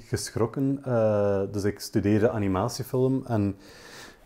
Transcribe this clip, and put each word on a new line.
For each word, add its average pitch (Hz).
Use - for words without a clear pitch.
geschrokken. 135
Eh, 104
dus 101
ik 101
studeerde 104
animatiefilm 120
en 104